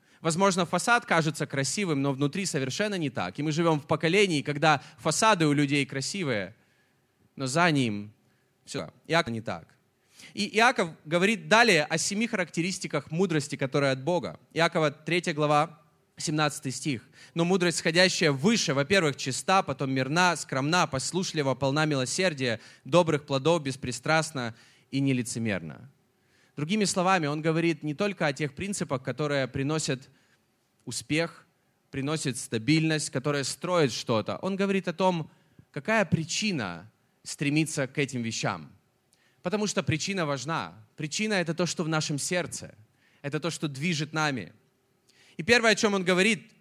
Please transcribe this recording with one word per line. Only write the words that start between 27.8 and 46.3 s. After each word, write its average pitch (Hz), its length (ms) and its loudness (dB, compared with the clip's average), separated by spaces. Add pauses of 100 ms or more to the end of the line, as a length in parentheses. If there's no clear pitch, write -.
не 151 100 -2
только 185 340 -2
о 143 60 0
тех 139 220 -6
принципах, 175 480 -6
которые 143 440 -2
приносят 139 600 -4 (760)
успех, 156 600 -4 (460)
приносят 139 460 -4
стабильность, 156 720 0
которые 143 340 -2
строят 165 480 0
что-то. 107 460 -2
Он 190 180 -4
говорит 196 320 0
о 175 60 -4
том, 180 360 0 (420)
какая 214 340 0
причина 147 840 -2 (340)
стремиться 147 640 0
к - 100 -12
этим 131 240 -2
вещам. 110 500 -4 (720)
Потому 208 240 -2
что 190 160 -2
причина 170 420 -2
важна. 135 480 -4 (220)
Причина — 214 400 -4
это 170 180 0
то, 175 120 0
что - 180 -4
в 156 60 -4
нашем 156 280 0
сердце. - 560 -6 (480)
Это 143 200 -4
то, 170 100 -2
что 160 160 -4
движет 151 460 -4
нами. 143 400 -2 (840)
И 175 60 -6
первое, 226 300 6
о - 20 -2
чем 208 180 2
он 190 100 0
говорит, 185 580 2